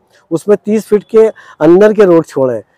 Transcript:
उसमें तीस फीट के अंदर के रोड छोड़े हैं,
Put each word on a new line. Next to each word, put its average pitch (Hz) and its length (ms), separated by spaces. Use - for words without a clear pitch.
उसमें 196 340
तीस 208 200
फीट 208 180
के 220 240
अंदर 185 340
के 202 120
रोड 165 200
छोड़े 131 300
हैं, 104 80